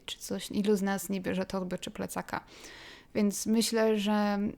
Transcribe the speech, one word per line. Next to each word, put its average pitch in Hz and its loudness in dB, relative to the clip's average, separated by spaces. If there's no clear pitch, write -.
czy - -10
coś, - -6
ilu 208 4
z 185 2
nas 196 0
nie 196 -2
bierze 185 0
torby 185 -4
czy - -10
plecaka? - -6
Więc 208 2
myślę, 220 4
że, 208 2